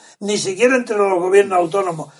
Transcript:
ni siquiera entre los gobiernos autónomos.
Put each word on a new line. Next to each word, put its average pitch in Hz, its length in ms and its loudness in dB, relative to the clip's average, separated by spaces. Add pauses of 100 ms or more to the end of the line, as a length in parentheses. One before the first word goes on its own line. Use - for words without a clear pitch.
(180)
ni 208 180 -4
siquiera 208 380 0
entre 240 220 -2
los 196 240 2
gobiernos 185 380 2
autónomos. 175 600 -2